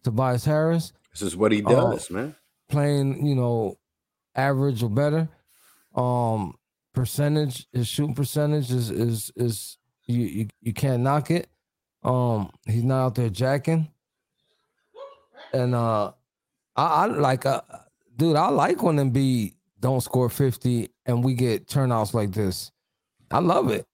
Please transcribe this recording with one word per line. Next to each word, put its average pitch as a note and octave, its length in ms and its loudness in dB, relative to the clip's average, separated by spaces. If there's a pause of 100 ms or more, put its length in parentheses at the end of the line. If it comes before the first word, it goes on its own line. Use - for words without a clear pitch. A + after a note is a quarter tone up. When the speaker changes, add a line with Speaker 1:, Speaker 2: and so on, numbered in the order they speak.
Speaker 1:
Tobias B2 420 0
Harris. D#3+ 480 0 (180)
Speaker 2:
This - 100 -12
is F#2+ 140 -4
what G#2+ 160 4
he G#2 120 2
Speaker 1:
Uh, - 60 0
Speaker 2:
does, A#2+ 400 2
man. B2 260 -6 (340)
Speaker 1:
playing, C#3+ 560 0
you C#3+ 100 2
know, A#2+ 420 0 (580)
average C3+ 480 0
or A#2 60 0
better. D3 400 0 (680)
Um, A#2+ 600 -2 (380)
percentage, C#3+ 800 -2
his A#2+ 160 -2
shooting D3 280 -2
percentage D3 560 -2
is, A#2+ 200 -2
is, A2 460 -2
is A#2 400 -4 (280)
you, A#2+ 200 0
you, G#2 220 -4 (140)
you A#2 120 -4
can't B2+ 300 0
knock C#3+ 280 0
it. - 160 -2 (560)
Um, A#2+ 480 0 (140)
he's A2+ 180 0
not C3 220 2
out A#2+ 100 -2
there A#2+ 140 0
jacking. C#3 580 0 (1700)
And, B2 200 0
uh, A2+ 380 0 (640)
I, C#3 100 0
I E3 200 2
like, C#3 400 0
uh, C3 160 0 (560)
dude, D#3+ 180 4
I F3 140 2
like B3+ 340 2
when E3 140 4
Embiid C3 560 2 (260)
don't B2+ 220 0
score B2+ 280 2
fifty B2 600 0 (160)
and A#2+ 180 0
we C3 100 2
get A#2+ 360 0
turnouts A#2+ 440 0
like G#2 180 0
this. G2 400 -4 (600)
I B2 80 2
love F3 320 2
it. G2+ 220 -4